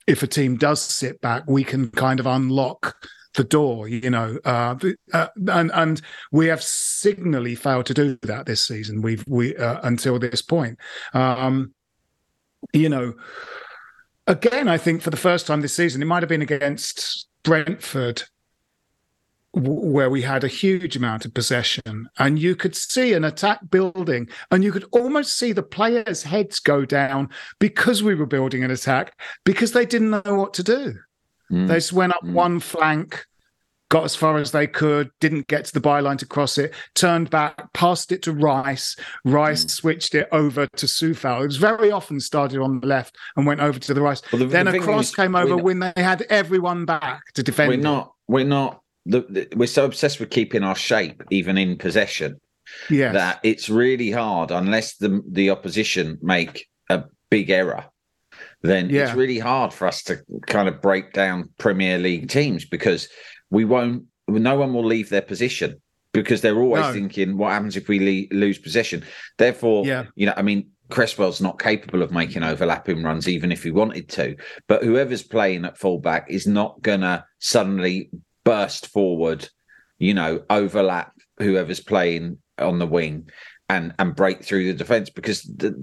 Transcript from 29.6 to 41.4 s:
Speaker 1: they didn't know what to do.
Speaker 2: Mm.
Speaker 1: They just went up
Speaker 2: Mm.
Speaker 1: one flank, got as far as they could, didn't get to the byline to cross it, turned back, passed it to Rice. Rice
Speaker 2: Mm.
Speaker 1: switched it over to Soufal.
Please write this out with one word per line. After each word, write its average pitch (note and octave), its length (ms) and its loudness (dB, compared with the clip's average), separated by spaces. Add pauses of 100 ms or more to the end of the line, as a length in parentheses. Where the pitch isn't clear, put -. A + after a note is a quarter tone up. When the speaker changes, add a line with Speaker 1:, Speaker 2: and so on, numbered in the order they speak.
Speaker 1:
they A#3+ 140 4
didn't A#3 260 2
know G#3 240 -2
what G3 200 0
to F3+ 80 -4
do. A3+ 320 0 (560)
Speaker 2:
Mm. F3+ 160 2
Speaker 1:
They F3 80 4
just E3 180 0
went F3+ 200 4
up F3 100 -4
Speaker 2:
Mm. F3 100 -6
Speaker 1:
one F3 260 2
flank, D#3 680 -2 (640)
got D#3+ 140 4
as D3+ 140 -4
far D#3 200 2
as C#3+ 140 -2
they D3+ 160 2
could, D3 420 0 (120)
didn't D#3 260 0
get D3 160 -2
to - 100 -12
the D3 60 0
byline C#3+ 380 2
to C3 80 -10
cross C#3+ 320 -2
it, C#3+ 160 -2 (200)
turned E3 360 2
back, - 420 -2
passed F3 400 0
it F3+ 120 0
to E3 100 -2
Rice. C#3 640 0 (260)
Rice D3 400 2
Speaker 2:
Mm. - 60 -2
Speaker 1:
switched - 440 -2
it D3 200 2
over C#3+ 420 2
to - 100 -4
Soufal. C3+ 580 0